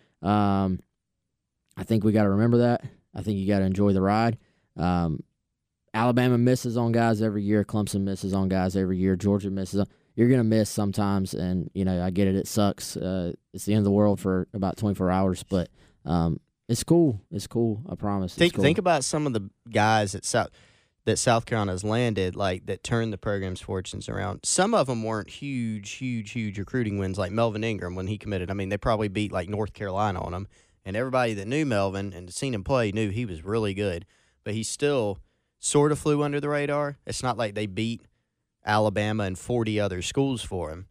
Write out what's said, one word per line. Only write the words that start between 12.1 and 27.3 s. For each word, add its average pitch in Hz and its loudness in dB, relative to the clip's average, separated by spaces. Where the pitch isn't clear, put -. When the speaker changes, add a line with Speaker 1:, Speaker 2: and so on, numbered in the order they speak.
Speaker 1:
get 98 2
it. 95 2
It 98 0
sucks. - 0
Uh, 90 -4
it's 95 -12
the 101 0
end 107 4
of 101 4
the 101 4
world 101 4
for 92 0
about 95 -2
twenty-four 98 0
hours, 92 2
but, 90 -2
um, 82 2
it's 120 0
cool. 160 4
It's - -6
cool. 113 -2
I - -6
promise. 98 -2
It's - -12
Speaker 2:
Think, 175 4
Speaker 1:
cool. 101 2
Speaker 2:
think 160 4
about 170 2
some 151 -2
of 131 -2
the 101 -4
guys 107 2
that 98 -10
South, 110 0
that 110 2
South 113 2
Carolina's 98 -2
landed, 107 0
like, 95 -2
that 98 -8
turned 113 -2
the 95 -8
program's 95 -4
fortunes 98 -8
around. 98 -6
Some 202 2
of 160 2
'em 117 -2
weren't 110 -4
huge, 117 -6
huge, 117 -6
huge 107 -6
recruiting 104 -2
wins, 95 -2
like 92 -2